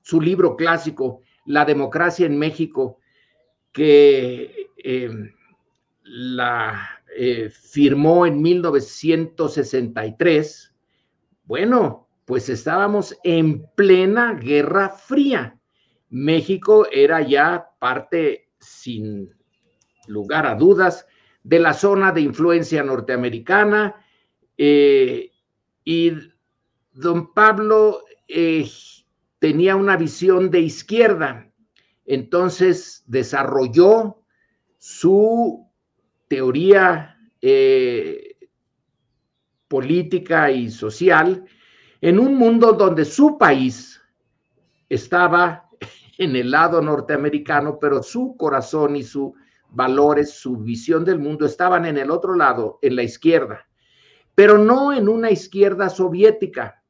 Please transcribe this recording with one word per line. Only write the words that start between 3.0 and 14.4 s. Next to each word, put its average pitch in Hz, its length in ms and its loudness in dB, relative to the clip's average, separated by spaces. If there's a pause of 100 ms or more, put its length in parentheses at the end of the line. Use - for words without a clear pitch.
que, 143 1040 2
eh, 127 320 -8 (960)
la, 120 960 -8 (160)
eh, 117 320 -4
firmó 147 760 0
en 147 160 -2
mil 175 200 0
novecientos 160 920 -4
sesenta 120 520 -6
y 110 120 -14
tres, 151 560 -2 (720)
bueno, 180 640 -2 (160)
pues 123 240 -6
estábamos 185 720 -4
en 160 420 0 (100)
plena 202 580 2
Guerra 196 560 -2